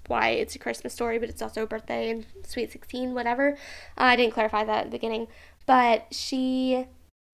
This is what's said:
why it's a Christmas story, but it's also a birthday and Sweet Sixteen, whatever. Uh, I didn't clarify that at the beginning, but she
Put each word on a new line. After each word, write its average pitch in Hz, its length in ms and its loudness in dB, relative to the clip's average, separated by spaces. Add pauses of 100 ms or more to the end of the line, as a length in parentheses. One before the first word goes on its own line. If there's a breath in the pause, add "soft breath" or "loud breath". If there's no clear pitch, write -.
why 113 220 2
it's - 260 -2
a - 40 -14
Christmas 233 340 -8
story, 233 260 -2
but 226 100 -6
it's - 120 -10
also 220 220 -6
a 220 40 -6
birthday 226 420 -6
and 226 160 -6 (200)
Sweet 226 260 -6
Sixteen, 254 420 -6
whatever. 247 400 2 (440 loud breath)
Uh, - 60 4
I 247 120 8
didn't 233 180 4
clarify 214 300 2
that 214 160 0
at - 60 -2
the 226 60 -10
beginning, 226 360 -4 (380 loud breath)
but 240 460 6
she 254 760 0 (460)